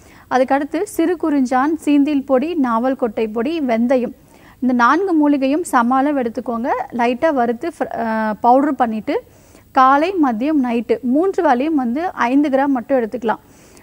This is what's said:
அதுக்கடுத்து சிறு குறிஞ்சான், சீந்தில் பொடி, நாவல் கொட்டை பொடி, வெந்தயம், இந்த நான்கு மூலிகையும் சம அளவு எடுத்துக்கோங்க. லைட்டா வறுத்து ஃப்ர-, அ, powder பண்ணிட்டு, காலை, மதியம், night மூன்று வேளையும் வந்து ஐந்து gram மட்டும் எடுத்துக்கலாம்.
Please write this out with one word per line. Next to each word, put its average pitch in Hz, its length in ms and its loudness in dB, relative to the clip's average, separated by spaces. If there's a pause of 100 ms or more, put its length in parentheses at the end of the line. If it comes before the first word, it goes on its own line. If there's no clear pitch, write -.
(300)
அதுக்கடுத்து 277 520 0
சிறு 339 400 -2
குறிஞ்சான், 269 480 0 (140)
சீந்தில் 285 420 2
பொடி, 277 280 0
நாவல் 254 420 0
கொட்டை 226 320 -4
பொடி, 240 320 -4
வெந்தயம், 247 540 0 (460)
இந்த 254 140 0
நான்கு 294 380 2
மூலிகையும் 294 520 2
சம 240 300 0
அளவு 277 260 0
எடுத்துக்கோங்க. 233 480 -6 (240)
லைட்டா 247 420 0
வறுத்து 240 440 -2
ஃப்ர-, - 200 -6
அ, 220 360 -4
powder 269 400 2
பண்ணிட்டு, 240 480 -2 (500)
காலை, 285 420 4 (100)
மதியம், 262 400 0
night 233 360 -2
மூன்று 330 440 0
வேளையும் 285 300 2
வந்து 269 380 -2
ஐந்து 277 360 0
gram 269 180 2
மட்டும் 262 320 0
எடுத்துக்கலாம். 226 400 -4 (440)